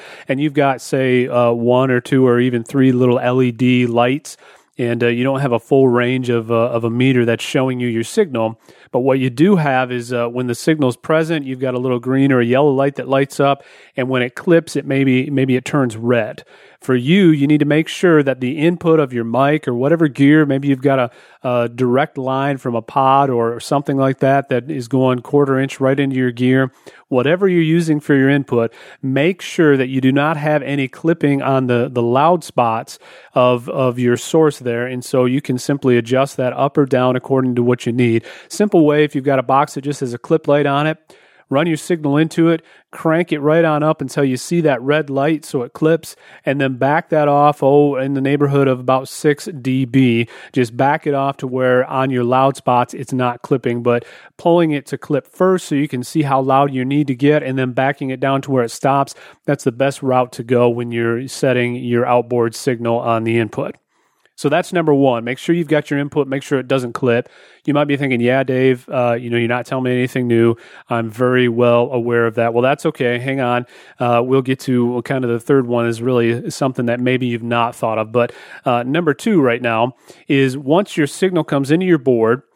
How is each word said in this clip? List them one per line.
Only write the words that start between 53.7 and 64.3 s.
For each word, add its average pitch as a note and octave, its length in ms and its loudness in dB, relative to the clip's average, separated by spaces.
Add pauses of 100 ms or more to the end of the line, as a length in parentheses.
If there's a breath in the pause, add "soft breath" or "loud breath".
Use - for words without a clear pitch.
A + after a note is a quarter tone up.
but A#2+ 240 0 (320 loud breath)
pulling E3+ 320 2
it C#3+ 160 -4
to C#3+ 100 -8
clip C#3 300 -4
first F#3 400 0
so D3+ 80 -4
you C#3+ 140 0
can B2 140 -8
see D#3 200 -4
how C#3 180 0
loud C3+ 320 2
you B2+ 140 -4
need C#3 220 0
to C3 60 -2
get, C#3+ 280 2
and C3 160 -4
then B2+ 140 -2
backing C3+ 360 -2
it C3 100 -6
down C3+ 240 0
to C#3 80 -10
where B2+ 140 0
it A2+ 60 -6
stops. C#3 440 -2 (300 loud breath)
That's C#3+ 200 -4
the B2+ 80 0
best C3+ 300 -4
route B2+ 300 0
to A#2+ 100 -12
go A#2+ 280 2
when A#2+ 200 -6
you're A#2 380 -4
setting B2 460 0
your B2 320 -2
outboard A#2+ 480 0
signal A#2 440 -2
on A#2 260 0
the A2+ 140 0
input. - 380 -4 (580)